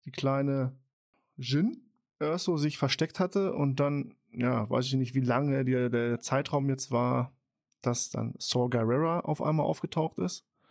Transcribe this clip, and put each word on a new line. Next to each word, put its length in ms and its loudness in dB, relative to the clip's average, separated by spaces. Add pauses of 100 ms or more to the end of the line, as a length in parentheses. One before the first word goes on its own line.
die 60 -12
kleine 640 0 (600)
Jyn 440 0 (360)
Erso 380 0
sich 220 0
versteckt 420 0
hatte 340 0
und 280 0
dann, 340 -2 (160)
ja, 380 0
weiß 160 2
ich 80 -2
nicht, 220 0
wie 40 4
lange 460 2
der, 240 2
der 320 0
Zeitraum 480 0
jetzt 200 -4
war, 440 0 (480)
dass 280 -2
dann 280 -4
Saw 320 0
Gerrera 500 2
auf 220 -4
einmal 240 2
aufgetaucht 540 -2
ist. 260 -6 (260)